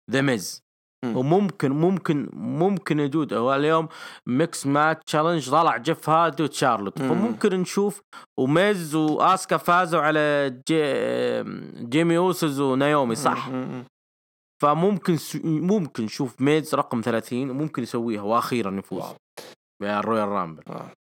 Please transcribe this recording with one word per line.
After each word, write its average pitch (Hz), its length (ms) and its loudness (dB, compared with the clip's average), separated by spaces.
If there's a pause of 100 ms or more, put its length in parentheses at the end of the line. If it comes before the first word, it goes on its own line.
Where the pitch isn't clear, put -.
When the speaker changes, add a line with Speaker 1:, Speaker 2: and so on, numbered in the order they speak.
(100)
Speaker 1:
ذا 131 100 2
ميز. 123 400 -2 (440)
Speaker 2:
مم. 117 120 -4
Speaker 1:
وممكن، 156 560 2
ممكن، 156 600 0
ممكن 151 680 -2
يجود. 143 320 -2
هو 117 220 0
اليوم 156 340 2 (380)
mix 139 400 -2
ماتش 151 400 2
تشالنج، 156 440 0
طلع 151 260 4
جيف 120 340 -4
هاردي 160 320 2
وتشارلوت. 127 580 0
Speaker 2:
مم. 131 80 0
Speaker 1:
فممكن 214 520 0
نشوف، 202 420 -2 (360)
وميز 160 560 2
وآسكا 156 640 2
فازوا 175 440 2
على 147 500 2 (180)
جي-، 123 760 0 (460)
جيمي 165 280 2
أوسوس 170 420 0
ونايومي، 139 560 2
صح؟ - 340 -2
Speaker 2:
مم. 131 60 -8
مم. 127 300 -8 (760)
Speaker 1:
فممكن 165 540 2
س-، - 280 -6
ممكن 160 600 0
نشوف 123 360 -6
ميز 147 340 0
رقم 131 300 -2
ثلاثين، 120 460 -2
وممكن 143 320 -4
يسويها 117 400 -4
وأخيرًا 107 560 0
يفوز 92 240 -8
Speaker 2:
واو. 90 120 -10 (680)
Speaker 1:
بالرويال 104 480 0
رامبل. 90 380 -6
Speaker 2:
واو. - 200 -12 (240)